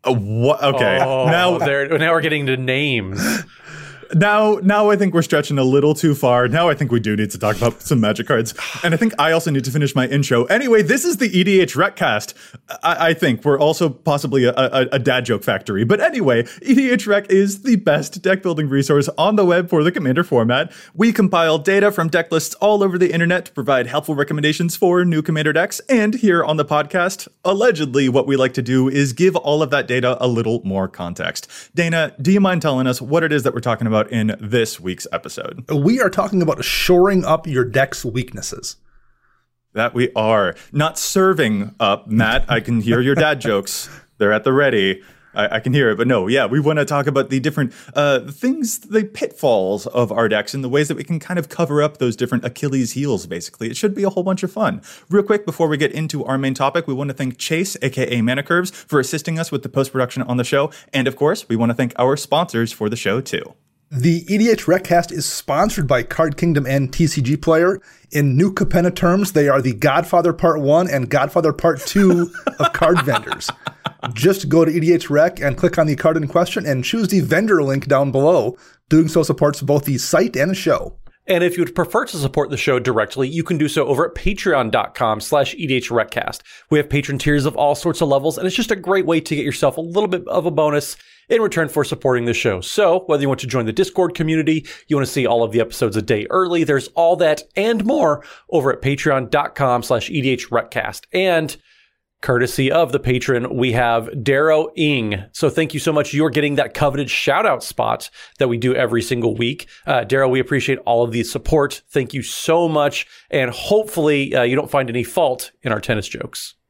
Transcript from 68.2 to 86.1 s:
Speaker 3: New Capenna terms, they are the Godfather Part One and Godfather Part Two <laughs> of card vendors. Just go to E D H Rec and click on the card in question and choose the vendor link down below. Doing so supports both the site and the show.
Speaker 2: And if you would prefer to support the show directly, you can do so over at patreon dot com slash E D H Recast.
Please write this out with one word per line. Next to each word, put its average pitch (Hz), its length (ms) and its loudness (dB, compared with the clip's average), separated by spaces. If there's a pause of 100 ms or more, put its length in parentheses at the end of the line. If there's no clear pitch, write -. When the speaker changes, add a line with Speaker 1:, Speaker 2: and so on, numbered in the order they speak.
Speaker 3:
New 190 160 4
Capenna 175 420 0
terms, 190 400 0
they 143 140 4
are 139 140 4
the 123 120 -2
Godfather 165 600 2
Part 165 260 2
One 156 300 2
and 131 180 -2
Godfather 147 460 0
Part - 280 0
Two 175 520 2 (120)
<laughs> - 140 -6
of - 140 0
card 170 320 2
vendors. 110 420 -4 (680)
Just 147 360 0
go 160 160 6
to 156 60 0
E 170 80 0
D 160 120 2
H 170 200 0
Rec 151 280 2
and 139 160 -2
click 175 220 0
on 160 80 4
the 151 100 2
card 160 220 4
in 151 100 -2
question 175 380 0
and 131 180 0
choose 220 260 0
the 196 100 2
vendor 170 420 2
link 139 260 -2
down 139 240 2
below. 135 460 2 (320)
Doing 160 180 6
so 170 140 2
supports 147 400 0
both 143 240 0
the 135 140 -2
site - 360 0
and 143 140 0
the 190 60 -2
show. - 420 -2 (300)
Speaker 2:
And 175 160 2
if 175 120 0
you 175 80 0
would - 120 -4
prefer 180 300 0
to 190 120 -10
support 139 320 -2
the 135 80 -6
show 127 220 0
directly, 123 500 -2
you 165 140 -4
can 165 160 -2
do 151 80 2
so 143 180 0
over 143 220 2
at - 80 -10
patreon 143 560 0
dot - 240 -2
com 107 260 0
slash 143 320 0
E 175 140 -8
D 131 80 0
H 123 160 -4
Recast. - 500 -2 (300)